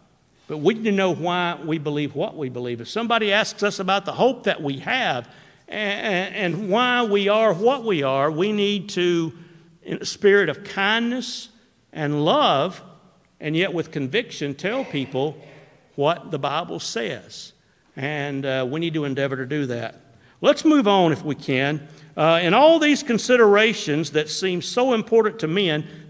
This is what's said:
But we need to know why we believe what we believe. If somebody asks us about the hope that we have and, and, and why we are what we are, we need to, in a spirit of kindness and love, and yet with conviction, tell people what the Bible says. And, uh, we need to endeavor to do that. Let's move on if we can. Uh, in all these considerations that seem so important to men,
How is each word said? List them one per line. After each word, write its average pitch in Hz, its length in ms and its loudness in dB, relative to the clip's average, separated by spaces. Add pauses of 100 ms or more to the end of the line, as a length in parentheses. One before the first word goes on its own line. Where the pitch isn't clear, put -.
(460)
But 156 120 -8
we 165 160 2
need 220 100 -8
to 214 80 2
know 190 220 2
why 175 500 -2
we 160 140 -2
believe 147 360 -4
what 175 220 -6
we 139 140 -8
believe. 120 320 -8
If 117 60 -16
somebody 220 440 0
asks 202 300 0
us 202 160 0
about 190 260 0
the 160 80 -6
hope 247 320 0
that 185 180 -2
we 139 180 -6
have 185 460 -4 (420)
and, 208 380 -6
and, 190 480 -2
and 202 140 -6
why 247 340 2
we 202 260 2
are 214 260 4
what 233 280 0
we 196 200 0
are, 135 280 2
we 180 220 0
need 202 380 -2
to, 175 420 0 (500)
in - 200 -8
a - 20 -10
spirit 196 460 4
of 123 120 -8
kindness 233 840 -2 (460)
and 147 320 0
love, 185 560 2 (580)
and 156 160 -4
yet 180 160 0
with 165 180 -4
conviction, 143 640 -6
tell 233 300 -4
people 139 500 -4 (640)
what 160 340 -2
the 151 80 -4
Bible 156 400 -4
says. - 760 -10 (420)
And, 143 480 -6
uh, 131 240 -2
we 147 120 -4
need 170 120 -4
to 156 140 -2
endeavor 135 300 -2
to 127 100 -6
do 147 200 -4
that. 117 320 -8 (440)
Let's 285 200 4
move 294 240 6
on 190 260 6
if - 120 -4
we 151 120 -4
can. 143 520 -2 (300)
Uh, 165 240 6
in 170 100 2
all 302 260 8
these 294 240 2
considerations 208 1080 4
that 151 180 -2
seem 185 320 -4
so 247 320 0
important 220 460 2
to 160 100 -2
men, 160 380 0 (240)